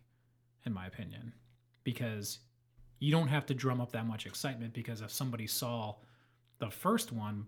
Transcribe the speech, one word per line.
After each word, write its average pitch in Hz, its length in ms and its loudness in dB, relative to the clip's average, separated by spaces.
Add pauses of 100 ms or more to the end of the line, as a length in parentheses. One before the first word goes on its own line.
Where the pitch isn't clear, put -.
(640)
in 120 80 0
my 92 140 -2
opinion, 104 460 -8 (500)
because 110 560 -2 (640)
you 143 100 4
don't 165 160 6
have 143 200 4
to 143 80 4
drum 127 260 2
up 123 120 -2
that 113 140 0
much 110 200 -2
excitement, 117 480 -4
because 113 260 -4
if 110 100 -8
somebody 117 380 -2
saw 117 480 0 (640)
the 107 100 -2
first 220 400 2
one 104 380 -2